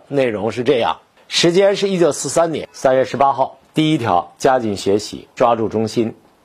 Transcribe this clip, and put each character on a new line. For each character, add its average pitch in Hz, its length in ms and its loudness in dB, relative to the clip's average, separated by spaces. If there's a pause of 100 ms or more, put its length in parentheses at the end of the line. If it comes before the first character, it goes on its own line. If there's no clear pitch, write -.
内 135 220 0
容 104 240 -4
是 120 100 -6
这 127 160 2
样： 85 200 -2 (280)
时 - 240 0
间 196 240 4
是 196 140 -2
一 190 100 -2
九 165 140 2
四 - 160 -6
三 165 240 0
年 107 180 -8
三 131 240 0
月 131 100 2
十 - 120 -8
八 139 160 4
号， 131 260 -4 (160)
第 156 180 2
一 156 60 0
条， 95 400 0
加 131 220 2
紧 107 160 -4
学 101 240 0
习， - 340 -14
抓 120 220 2
住 110 120 -2
中 104 200 -2
心， 113 260 -4 (300)